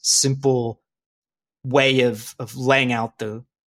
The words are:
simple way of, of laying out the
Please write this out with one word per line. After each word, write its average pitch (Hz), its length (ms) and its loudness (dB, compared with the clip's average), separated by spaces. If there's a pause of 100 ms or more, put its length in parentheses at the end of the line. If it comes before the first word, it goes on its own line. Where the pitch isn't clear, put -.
simple 135 800 0 (840)
way 135 380 2
of, 117 360 -2
of 123 180 -12
laying 131 360 2
out 113 260 -4
the 110 260 -10 (240)